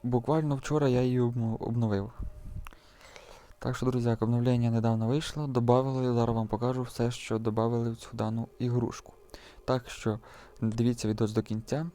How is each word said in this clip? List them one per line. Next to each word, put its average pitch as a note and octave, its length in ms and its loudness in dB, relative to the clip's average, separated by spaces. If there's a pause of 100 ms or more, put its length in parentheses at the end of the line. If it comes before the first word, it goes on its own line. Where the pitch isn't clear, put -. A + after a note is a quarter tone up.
Буквально C#3 540 0
вчора C#3+ 320 0
я B2 140 4
її B2+ 180 2
обно-, A#2+ 360 0
обновив. A2 560 0 (1500)
Так B2 180 -4
що, B2+ 100 0
друзяки, A#2 380 2
обновлення A#2+ 460 4
недавно A2+ 360 2
вийшло, D3+ 400 -2
добавили, B2+ 680 2
зараз A#2 220 2
вам A2+ 120 -2
покажу B2 340 -2
все, A#2+ 280 -2
що A#2 280 -4
добавили A2+ 520 0
в A2+ 60 -8
цю - 160 -16
дану A2+ 360 -4 (100)
ігрушку. A#2+ 540 -2 (520)
Так B2+ 260 -2
що A2 280 -2 (420)
дивіться A#2 480 0
відос A2 240 0
до A2+ 100 0
кінця B2 520 -4